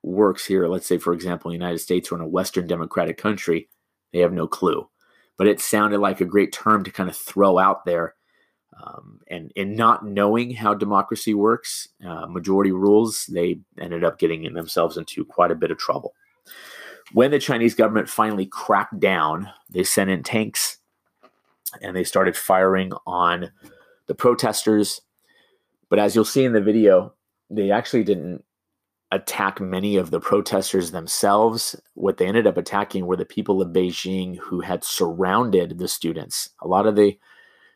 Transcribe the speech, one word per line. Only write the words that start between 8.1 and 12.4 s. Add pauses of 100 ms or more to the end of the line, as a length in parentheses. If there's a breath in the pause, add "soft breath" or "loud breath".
Um,
and
in
not
knowing
how
democracy
works, (180)
uh,
majority